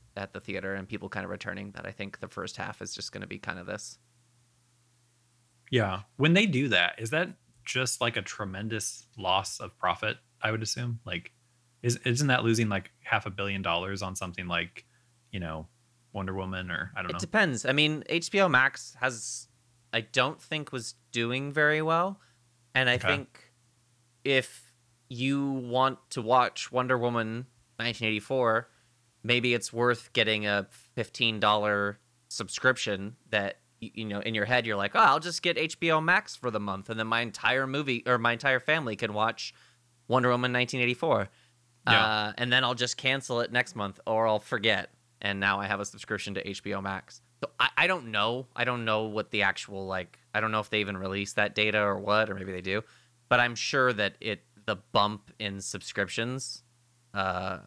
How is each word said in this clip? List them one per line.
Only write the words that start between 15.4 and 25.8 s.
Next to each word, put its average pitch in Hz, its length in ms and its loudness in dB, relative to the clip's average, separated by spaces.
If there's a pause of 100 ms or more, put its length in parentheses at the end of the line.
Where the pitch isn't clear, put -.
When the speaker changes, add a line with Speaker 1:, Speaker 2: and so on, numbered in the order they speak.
Speaker 2:
know, 80 280 -8 (440)
Wonder 95 220 -4
Woman 92 360 -6
or, 82 240 -4
I 98 80 -6
don't 90 80 -6
Speaker 1:
It - 40 -4
Speaker 2:
know? 87 40 -6
Speaker 1:
depends. 170 480 0
I 127 60 2
mean, 151 360 2
H 165 220 -2
B 196 100 2
O 190 80 6
Max 131 520 4
has, - 480 -4 (440)
I 117 100 0
don't 131 380 0
think 151 300 -8
was 123 240 -8 (180)
doing 127 400 -2
very 151 300 4
well. 170 380 0 (540)
And 131 140 4
I 123 60 4
Speaker 2:
Okay. 120 140 0
Speaker 1:
think - 440 -2 (720)
if - 480 0 (360)
you 139 420 0
want 127 480 0 (120)